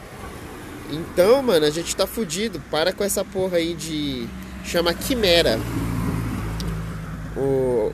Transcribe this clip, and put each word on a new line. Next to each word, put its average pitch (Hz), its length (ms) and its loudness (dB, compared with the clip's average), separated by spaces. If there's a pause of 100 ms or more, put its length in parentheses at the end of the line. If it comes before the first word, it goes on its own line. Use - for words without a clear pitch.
(920)
Então, 180 520 4
mano, 180 220 4
a 151 60 4
gente 160 240 -4
tá 190 140 2
fudido. 185 520 -4 (100)
Para 160 220 2
com 208 120 -2
essa 202 200 0
porra 185 340 -2
aí 170 160 0
de, 151 520 -4 (380)
chama 170 280 2
quimera 170 680 4 (1800)
o... 127 540 2